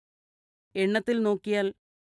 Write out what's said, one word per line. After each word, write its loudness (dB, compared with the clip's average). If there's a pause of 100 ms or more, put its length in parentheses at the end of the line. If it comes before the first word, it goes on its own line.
(760)
എണ്ണത്തിൽ 0
നോക്കിയാൽ 0 (420)